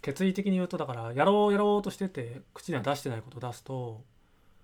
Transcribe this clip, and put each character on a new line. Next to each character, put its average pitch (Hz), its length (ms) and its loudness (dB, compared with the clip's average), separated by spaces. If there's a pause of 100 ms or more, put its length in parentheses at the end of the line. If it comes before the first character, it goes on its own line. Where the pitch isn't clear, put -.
決 190 240 -2
意 190 80 4
的 202 140 -2
に 190 100 2
言 180 80 0
う - 20 -8
と、 180 100 -6
だ 156 80 -2
か 131 80 -6
ら、 117 200 -6
や 143 120 4
ろ 208 220 6
う 202 40 4
や 202 60 4
ろ 208 200 4
う 208 40 2
と 202 80 -4
し - 80 -10
て 190 100 -2
て、 123 340 -8 (120)
口 - 160 -14
に 165 60 -2
は 123 60 0
出 143 140 0
し 139 60 -10
て 139 80 -4
な 117 80 -4
い 110 40 -8
こ 123 100 -18
と 127 60 -16
を - 20 -12
出 123 140 -6
す - 100 -16
と、 120 400 -8 (600)